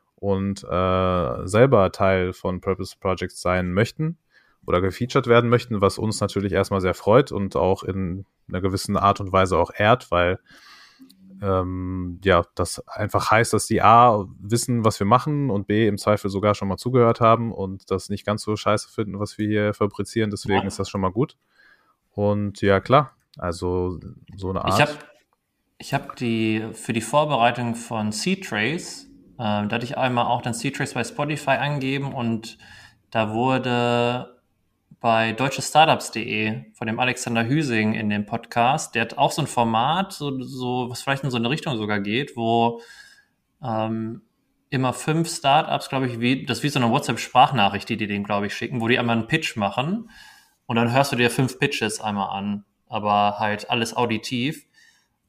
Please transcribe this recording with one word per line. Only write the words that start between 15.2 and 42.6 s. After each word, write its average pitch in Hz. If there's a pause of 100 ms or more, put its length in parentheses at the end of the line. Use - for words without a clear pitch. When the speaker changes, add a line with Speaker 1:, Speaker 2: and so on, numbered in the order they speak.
Speaker 1:
und 101
B, 107
im 101
Zweifel 104
sogar 101
schon 98
mal 92
zugehört 120
haben 117
und 98
das 95
nicht 101
ganz 107
so 107
scheiße 104
finden, 101
was -
wir 107
hier 104
fabrizieren. 104
Deswegen 98
Speaker 2:
Ja. 98
Speaker 1:
ist -
das 98
schon 101
mal 92
gut. 120 (760)
Und 104
ja, 98
klar, 135 (240)
also 90 (360)
so 95
eine 92
Speaker 2:
Ich -
Speaker 1:
Art. 98
Speaker 2:
hab, 151 (920)
ich -
hab -
die, 110 (100)
für -
die 113
Vorbereitung 123
von 107
Seed 190
Trace, 120
äh, -
da 107
hatte 120
ich 131
einmal 123
auch 123
dann 120
Seed 139
Trace 139
bei 120
Spotify 147
angegeben 135
und 117 (500)
da 110
wurde 120 (640)
bei 113
deutsche 127
startups 151
punkt - (120)
de 110 (100)
von 120
dem 113
Alexander 123
Hüsing 120
in 107
dem 104
Podcast, 120
der 113
hat -
auch 143
so 165
ein 139
Format, 123
so, 139
so, 127
was 120
vielleicht 135
in 135
so 123
eine 117
Richtung 151
sogar 104
geht, 117
wo, 117 (840)